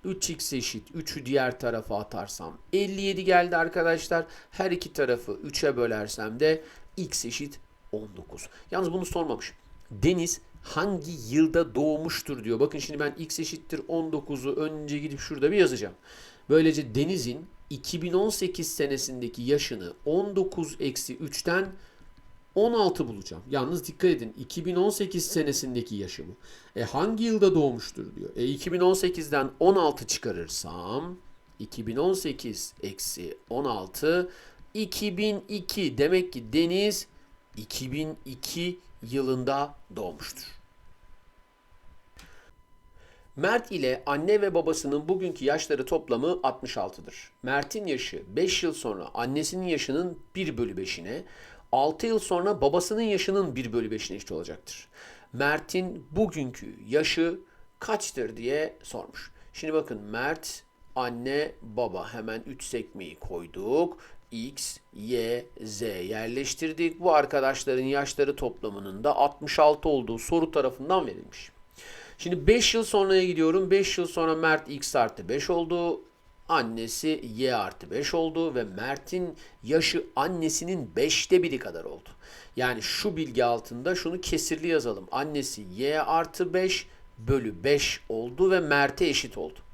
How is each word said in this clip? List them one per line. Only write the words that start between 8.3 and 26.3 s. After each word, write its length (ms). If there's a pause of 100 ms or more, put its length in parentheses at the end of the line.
Yalnız 220
bunu 140
sormamış. 460 (380)
Deniz 500 (220)
hangi 500 (160)
yılda 460
doğmuştur 680
diyor. 160
Bakın 180
şimdi 220
ben 180
x 220
eşittir 480
on 240
dokuzu 420
önce 440
gidip 220
şurada 320
bir 40
yazacağım. 380 (540)
Böylece 460
Deniz'in 520 (240)
iki 320
bin 100
on 180
sekiz 440
senesindeki 680
yaşını 500 (120)
on 320
dokuz 440
eksi 360
üçten 560 (840)
on 160
altı 360
bulacağım. 420
Yalnız 360
dikkat 240
edin, 280
iki 260
bin 120
on 140
sekiz 360
senesindeki 680
yaşı 340
bu. 40 (480)